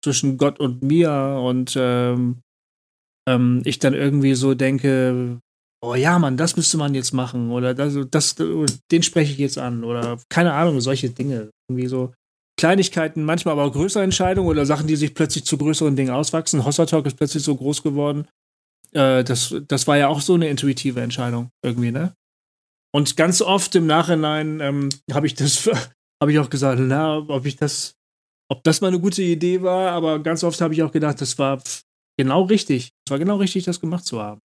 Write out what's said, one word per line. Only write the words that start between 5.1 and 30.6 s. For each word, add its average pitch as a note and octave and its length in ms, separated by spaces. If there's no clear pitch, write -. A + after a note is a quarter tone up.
oh A#2+ 140
ja, D#3+ 240
Mann, C#3 160
das D#3+ 220
müsste E3 200
man C#3+ 180
jetzt B2+ 180
machen A#2+ 380
oder B2 220
das, C#3+ 220
das, - 240
den D#3+ 680
spreche D3+ 280
ich C3+ 60
jetzt C#3 200
an A#2+ 280
oder A#2+ 320
keine E3+ 260
Ahnung, D3+ 280
solche C3 300
Dinge. B2 380
Irgendwie B2+ 180
so B2+ 260
Kleinigkeiten, D#3+ 640
manchmal E3 300
aber D3 100
auch C#3 100
größere F#3+ 300
Entscheidungen F#3 460
oder D3+ 160
Sachen, D3 220
die D#3 100
sich D3 180
plötzlich D#3 300
zu D3+ 120
größeren D3 380
Dingen C3 140
auswachsen. D3 560
Hossa D3 220
Talk D#3 180
ist C3 100
plötzlich D3 280
so D3 120
groß C3+ 280
geworden. D3 440
Äh, C3+ 320
das, B2 320
das C3 200
war D3 100
ja C#3 120
auch D3 100
so F3+ 140
eine E3 160
intuitive C3+ 500
Entscheidung A#2+ 520
irgendwie, A#2+ 280
ne? D#3 220
Und D3 220
ganz E3+ 260
oft F#3+ 340
im E3+ 100
Nachhinein, D#3 720
ähm, C#3 300
hab C#3+ 100
ich D3 120
das, - 320
<laughs> - 560
hab D3 60
ich D3+ 100
auch C#3 100
gesagt, C3+ 340
na, D3+ 340
ob D3 280
ich C3+ 120
das, - 360
ob - 140
das D#3+ 180
mal G3 60
eine F3+ 120
gute G3 220
Idee F3 400
war, F#3 300
aber E3 320
ganz D#3+ 200
oft E3+ 180